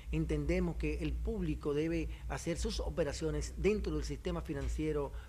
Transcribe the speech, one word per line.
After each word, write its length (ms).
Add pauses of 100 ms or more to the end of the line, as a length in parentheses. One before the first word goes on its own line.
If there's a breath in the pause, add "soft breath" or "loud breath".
(120)
entendemos 640
que 220
el 140
público 640
debe 340 (200 loud breath)
hacer 280
sus 220
operaciones 760
dentro 400
del 80
sistema 380
financiero 680 (180 loud breath)